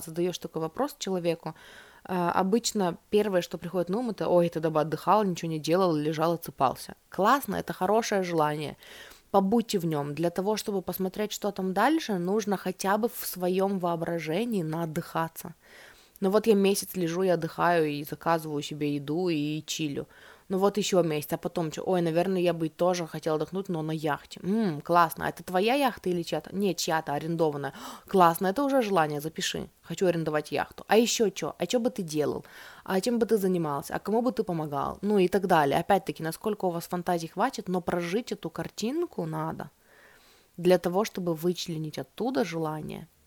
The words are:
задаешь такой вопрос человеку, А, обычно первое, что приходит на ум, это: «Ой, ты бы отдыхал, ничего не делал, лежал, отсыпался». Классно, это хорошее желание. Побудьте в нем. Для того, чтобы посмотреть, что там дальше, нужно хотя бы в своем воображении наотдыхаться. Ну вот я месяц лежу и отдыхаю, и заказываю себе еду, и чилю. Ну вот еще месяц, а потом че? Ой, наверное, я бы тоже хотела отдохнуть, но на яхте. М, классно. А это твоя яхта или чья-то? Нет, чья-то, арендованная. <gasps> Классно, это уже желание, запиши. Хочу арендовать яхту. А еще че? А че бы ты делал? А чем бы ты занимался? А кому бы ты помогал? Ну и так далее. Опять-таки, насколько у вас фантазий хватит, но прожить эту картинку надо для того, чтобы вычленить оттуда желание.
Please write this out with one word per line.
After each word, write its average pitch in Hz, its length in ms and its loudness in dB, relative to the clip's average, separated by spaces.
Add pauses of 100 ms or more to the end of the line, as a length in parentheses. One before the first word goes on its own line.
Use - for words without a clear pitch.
задаешь 170 340 -4
такой 165 240 -6
вопрос 240 360 -4
человеку, 170 560 -2 (560)
А, 175 220 0
обычно 190 640 2 (140)
первое, 208 320 2
что 175 160 -8
приходит 175 320 -4
на 196 80 0
ум, 247 120 -2
это: 165 180 -4
«Ой, 175 200 6
ты 165 120 -4 (100)
бы 156 100 2
отдыхал, 175 440 2
ничего 170 260 -2
не 160 80 -4
делал, 165 360 2
лежал, 156 380 0
отсыпался». - 640 -2 (160)
Классно, 208 460 2
это 170 180 -6
хорошее 202 480 2
желание. 156 540 0 (540)
Побудьте 202 480 4
в 165 60 -2
нем. 147 300 -2
Для 165 160 2
того, 196 260 -2
чтобы 196 240 -2
посмотреть, 185 520 -4
что - 180 -4
там 185 240 -4
дальше, 247 440 2
нужно 196 380 0
хотя 190 400 -2
бы 226 120 0
в - 180 -6
своем 185 520 0
воображении 170 840 -2
наотдыхаться. 165 920 -4 (640)
Ну 190 100 2
вот 208 160 2
я 220 80 8
месяц 196 420 2
лежу 170 260 -2
и 190 60 2
отдыхаю, 165 640 2
и 147 140 -6
заказываю 156 580 -2
себе 147 340 -4
еду, 151 320 -2
и 151 380 -2
чилю. 147 400 -4 (440)
Ну 190 80 0
вот 202 200 4
еще 185 240 4
месяц, 151 300 0
а 165 40 -2
потом 165 340 -4
че? - 160 -10
Ой, 185 160 2
наверное, 175 400 2
я 175 120 2
бы 165 160 -2
тоже 175 360 0
хотела 156 300 -2
отдохнуть, 175 320 -4
но 160 140 -2
на 160 100 -2
яхте. 151 500 -4
М, 185 380 0
классно. 165 460 2
А - 20 0
это 165 160 -8
твоя 196 300 2
яхта 254 360 0
или 175 120 0
чья-то? - 340 -6
Нет, 196 220 0
чья-то, 156 340 -2
арендованная. 147 600 0 (180)
<gasps> - 180 -18
Классно, 180 400 6
это 277 160 2
уже 269 180 4
желание, 156 380 2
запиши. 160 480 -6 (140)
Хочу 175 240 -2
арендовать 156 460 0
яхту. - 360 -4
А 202 80 6
еще 220 340 4
че? 151 280 -6
А 175 80 -2
че 254 140 0
бы 240 100 0
ты 214 120 -6
делал? 147 420 -2 (400)
А 190 160 0
чем 240 180 0
бы 226 80 2
ты 226 120 4
занимался? 170 560 -2
А - 40 -4
кому 220 240 -2
бы 220 100 0
ты 220 100 -2
помогал? 143 600 -4
Ну 208 160 2
и 180 100 6
так 196 180 2
далее. 151 340 6
Опять-таки, 190 420 0
насколько 185 440 -4
у 180 40 2
вас 170 180 -6
фантазий 175 400 -2
хватит, 220 400 -4
но 180 120 0
прожить 175 520 -2
эту 170 180 -8
картинку 214 760 -4
надо 156 440 -6 (840)
для 180 220 6
того, 185 260 0
чтобы 175 300 -4
вычленить 156 640 -4
оттуда 240 460 -4
желание. 160 640 -6 (200)